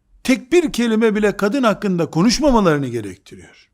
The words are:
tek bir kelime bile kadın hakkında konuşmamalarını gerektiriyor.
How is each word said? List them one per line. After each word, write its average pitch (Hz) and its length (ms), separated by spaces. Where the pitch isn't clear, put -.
tek - 280
bir 330 220
kelime 226 420
bile 208 220
kadın 226 260
hakkında 185 460
konuşmamalarını 196 760
gerektiriyor. 101 880